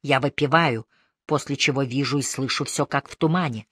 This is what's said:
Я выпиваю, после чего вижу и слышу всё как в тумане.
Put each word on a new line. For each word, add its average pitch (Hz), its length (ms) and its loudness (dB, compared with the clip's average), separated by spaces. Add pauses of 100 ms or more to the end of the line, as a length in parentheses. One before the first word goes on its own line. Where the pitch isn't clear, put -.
Я 139 180 2
выпиваю, 143 680 2 (380)
после 143 320 -2
чего 139 260 0
вижу 135 360 -2
и - 20 -2
слышу - 440 -4
всё 143 200 -2
как - 240 -4
в - 80 -16
тумане. 156 540 0